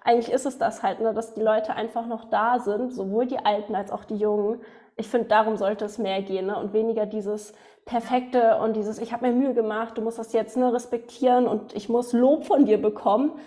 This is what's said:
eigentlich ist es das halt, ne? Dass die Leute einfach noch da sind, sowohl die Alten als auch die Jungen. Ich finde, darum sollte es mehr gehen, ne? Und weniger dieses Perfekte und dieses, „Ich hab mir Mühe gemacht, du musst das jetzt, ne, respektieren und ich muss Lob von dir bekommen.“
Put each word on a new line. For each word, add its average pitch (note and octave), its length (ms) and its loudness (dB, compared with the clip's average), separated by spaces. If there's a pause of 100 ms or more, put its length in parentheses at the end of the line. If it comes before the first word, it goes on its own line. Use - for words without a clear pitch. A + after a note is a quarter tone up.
eigentlich A#3+ 300 2
ist C4 120 0
es C4 120 -6
das - 260 -2
halt, G3 160 -2
ne? A3 140 0
Dass A3+ 200 -6
die G#3 80 -6
Leute G#3+ 340 0
einfach A3+ 320 -6
noch A#3 180 -8
da A3+ 340 0
sind, A#3+ 340 -2
sowohl G#3 320 -2
die B3+ 140 -4
Alten G#3 360 0
als G3 160 -6
auch - 120 -8
die G#3+ 140 -6
Jungen. G#3 440 0 (360)
Ich G#3 100 -8
finde, A#3 200 0
darum G#3+ 280 4
sollte G#3 300 -2
es G#3 120 -10
mehr G3 240 -2
gehen, F#3+ 260 -4
ne? G3+ 100 -2
Und G3+ 160 -6
weniger A3 320 0
dieses G#3 480 -6 (320)
Perfekte B3 720 2
und A3 180 0
dieses, G#3+ 240 -4
„Ich A3+ 120 -8
hab A#3+ 120 -6
mir B3 80 2
Mühe B3+ 220 2
gemacht, A3+ 440 -2
du A3+ 60 -4
musst A3+ 160 -4
das A3 140 -6
jetzt, A3 220 0
ne, B3+ 160 2
respektieren B3 760 2
und - 280 -4
ich G#3 140 -8
muss A#3+ 240 0
Lob C4 320 4
von D4 200 4
dir G#3 160 4
bekommen.“ G#3+ 500 2 (160)